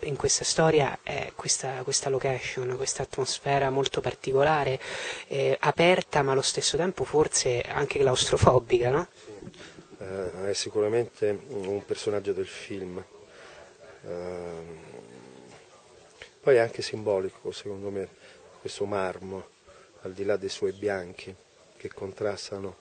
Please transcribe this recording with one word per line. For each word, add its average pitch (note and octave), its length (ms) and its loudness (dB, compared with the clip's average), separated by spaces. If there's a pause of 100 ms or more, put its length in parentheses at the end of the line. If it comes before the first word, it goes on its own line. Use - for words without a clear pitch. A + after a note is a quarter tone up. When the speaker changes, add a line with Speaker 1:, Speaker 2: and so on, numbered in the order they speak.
Speaker 1:
in D3 100 -2
questa - 300 0
storia, D#3 580 4
è - 320 -6
questa, - 480 -4
questa C#3 260 0
location, B2+ 680 0
questa C3+ 260 -4
atmosfera C#3 680 0
molto C3+ 300 0
particolare, C3+ 800 2 (480)
eh, C3+ 320 0
aperta E3+ 640 4
ma C3+ 80 2
allo C3+ 120 4
stesso - 340 0
tempo E3+ 260 0
forse C3 600 2
anche C#3+ 360 -2
claustrofobica, B2+ 920 6
no? D#3+ 220 2
Speaker 2:
Sì. - 380 -18 (480)
Eh, F#2+ 520 -4
è G2 40 0
sicuramente G#2 920 0
un G2+ 360 -4
personaggio G2+ 480 -2
del F#2 140 -2
film. F#2 580 -10 (1040)
Ehm, F2 720 -10 (1600)
poi C#3 140 6
è A#2+ 60 8
anche A#2 220 0
simbolico, G2+ 680 -2
secondo G2+ 400 -8
me, G2 180 -6 (520)
questo - 240 -6
marmo, F#2+ 600 -4 (580)
al F#2+ 100 -10
di F#2+ 120 -6
là G2+ 120 4
dei F#2+ 120 -6
suoi F#2+ 240 -2
bianchi, F#2+ 640 -6 (420)
che - 120 -12
contrastano G2 920 -6